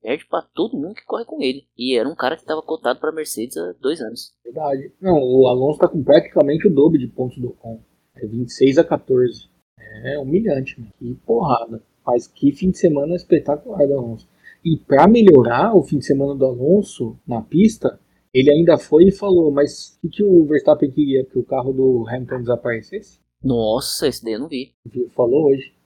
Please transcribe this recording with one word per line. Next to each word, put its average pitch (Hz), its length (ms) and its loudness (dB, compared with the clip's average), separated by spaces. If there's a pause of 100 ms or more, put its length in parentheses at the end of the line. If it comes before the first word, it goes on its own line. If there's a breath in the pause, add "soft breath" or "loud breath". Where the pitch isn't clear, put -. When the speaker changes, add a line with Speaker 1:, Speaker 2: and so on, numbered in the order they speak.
Speaker 1:
Perde 123 280 -8
pra 175 140 -6
todo - 340 -6
mundo 165 180 -10
que - 100 -20
corre - 200 -8
com 302 180 -12
ele. 131 220 -6 (120)
E 127 220 -2
era 117 100 -2
um 160 60 -10
cara 135 220 -4
que - 80 -20
tava 156 180 -6
cotado 135 380 -6
pra 151 100 -4
Mercedes 151 460 -10
há 165 240 -10
dois 151 200 -4
anos. 117 320 -14 (120)
Speaker 2:
Verdade. 139 560 -8
Não, 180 200 2
o 127 280 4
Alonso 131 320 0
tá 175 80 4
com 151 160 -4
praticamente 151 640 2
o - 40 2
dobro 147 280 4
de 123 80 -8
pontos 127 300 -10
do 120 100 -8
Ocon. 113 320 -16 (340)
É - 140 -14
vinte 120 220 -8
e - 20 -18
seis 135 260 2
a 165 60 4
quatorze. 127 640 -2 (560)
É 139 160 -8
humilhante, 139 600 -4
né? 110 80 -18 (120)
Que 123 140 -10 (120)
porrada. 120 560 -2 (240)
Mas 123 220 -2
que 139 240 -2
fim 185 180 -4
de - 80 -6
semana 156 380 0
espetacular 151 720 -2
do 139 100 0
Alonso. 117 340 -12 (340 soft breath)
E 160 120 0
pra 143 280 4
melhorar 185 680 6
o 160 60 4
fim 143 160 -4
de 127 80 -8
semana 139 280 -2
do 131 120 0
Alonso 131 800 -2
na 117 160 -6
pista, 185 580 0 (320)
ele 131 180 4
ainda 160 280 4
foi 165 300 4
e 196 40 2
falou: 180 380 0
Mas - 480 -4
o - 20 -20
que, - 160 -10
que 208 80 -2
o 175 220 4
Verstappen 147 440 0
queria? 135 320 0
Que - 160 -6
o 117 60 -4
carro 131 260 -6
do 131 380 0
Hamilton 127 320 -8
desaparecesse? 120 800 -6 (220)
Speaker 1:
Nossa, 120 680 -2
esse - 160 -8
daí 113 80 -6
eu 107 80 -8
não 151 80 -10
vi. 135 240 -10 (140)
Speaker 2:
Viu? 123 240 -8
Falou 135 400 0
hoje. 135 240 -4 (120)